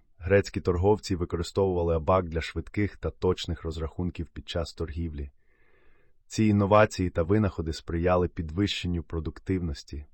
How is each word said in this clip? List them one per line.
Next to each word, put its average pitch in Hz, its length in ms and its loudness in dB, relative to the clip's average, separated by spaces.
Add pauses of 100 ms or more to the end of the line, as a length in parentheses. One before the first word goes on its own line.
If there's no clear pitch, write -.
(180)
грецькі 92 440 2
торговці 95 540 2
використовували 87 800 0
абак 87 340 2
для 78 120 -4
швидких - 560 -4
та 82 120 -4
точних - 540 -2
розрахунків 82 640 -6
під - 220 -14
час 85 240 -4
торгівлі. 78 580 -6 (960)
Ці 110 180 2
інновації 101 640 4
та 85 140 0
винаходи 90 500 0
сприяли 87 540 0
підвищенню 87 760 -4
продуктивності, 80 1120 -6